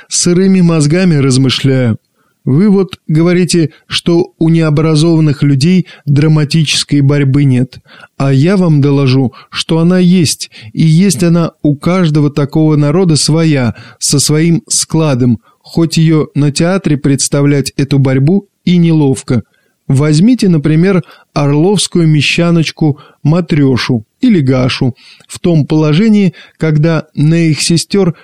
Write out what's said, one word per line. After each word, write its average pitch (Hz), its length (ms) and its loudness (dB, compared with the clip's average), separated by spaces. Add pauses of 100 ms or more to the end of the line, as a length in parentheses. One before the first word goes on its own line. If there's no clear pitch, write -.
сырыми 185 520 0
мозгами 165 560 2
размышляю". 131 840 0 (480)
Вы 175 240 2
вот 196 360 -2
говорите, 170 640 0 (160)
что - 520 -2
у 165 100 0
необразованных 160 920 0
людей 143 440 0 (200)
драматической 151 960 0
борьбы 143 420 0
нет. 127 360 -2 (360)
А 139 160 -2
я 156 240 2
вам 165 240 2
доложу, 135 540 0 (160)
что - 280 -4
она 175 200 0
есть, 180 520 0 (220)
и - 100 -4
есть 165 400 2
она 170 300 0 (100)
у 147 140 0
каждого 156 540 0
такого 156 460 0
народа 151 400 0
своя, 147 580 0 (240)
со - 200 -2
своим 156 500 0
складом, 131 720 -2 (200)
хоть 165 380 -4
её 160 360 2
на 147 160 0
театре 170 460 -2
представлять, 143 800 -2
эту 143 220 -2
борьбу, 135 500 0 (160)
и 175 140 0
неловко. 147 640 0 (440)
Возьмите, 156 640 2
например, 165 540 0 (320)
орловскую 160 720 0
мещаночку 156 920 0 (220)
Матрёшу 143 800 0 (160)
или 220 200 2
Гашу 127 540 -2 (320)
в - 140 -18
том 165 260 0
положении, 170 640 0 (260)
когда 156 560 -2
на 151 200 0
их 165 260 0
сестёр 175 640 -2